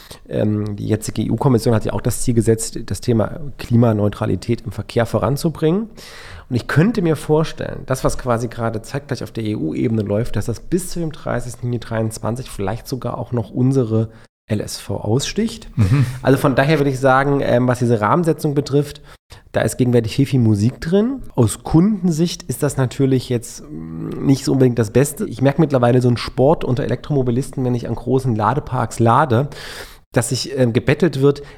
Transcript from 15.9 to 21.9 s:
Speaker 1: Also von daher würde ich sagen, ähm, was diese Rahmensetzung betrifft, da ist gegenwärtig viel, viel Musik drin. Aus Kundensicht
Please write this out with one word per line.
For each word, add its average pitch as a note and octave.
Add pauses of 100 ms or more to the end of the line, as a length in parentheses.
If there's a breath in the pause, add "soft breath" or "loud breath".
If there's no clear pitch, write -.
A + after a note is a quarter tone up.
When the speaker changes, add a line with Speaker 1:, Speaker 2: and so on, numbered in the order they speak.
Speaker 1:
Also C3+
von C#3
daher D3
würde C#3+
ich B2+
sagen, C3+
ähm, B2
was B2
diese A#2
Rahmensetzung D3+
betrifft, C#3+ (480 loud breath)
da A2+
ist A2+
gegenwärtig A#2+
viel, C#3
viel C3
Musik A2
drin. G#3+ (140)
Aus -
Kundensicht F3